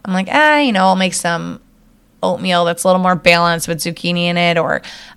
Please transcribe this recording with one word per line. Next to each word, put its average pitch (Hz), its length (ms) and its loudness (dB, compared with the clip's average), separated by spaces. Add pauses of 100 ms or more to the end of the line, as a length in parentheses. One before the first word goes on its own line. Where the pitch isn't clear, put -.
I'm 185 80 -4
like, 190 180 -2
"Ah, 302 280 4
you 277 120 2
know, 190 140 2
I'll 190 100 4
make 185 200 0
some 170 440 -4 (640)
oatmeal 175 440 0
that's 170 180 -4
a - 40 2
little 185 140 4
more 185 140 2
balanced 170 520 2
with 165 120 -4
zucchini 175 460 -4
in 175 120 -2
it, 170 220 2
or 143 240 -2 (340)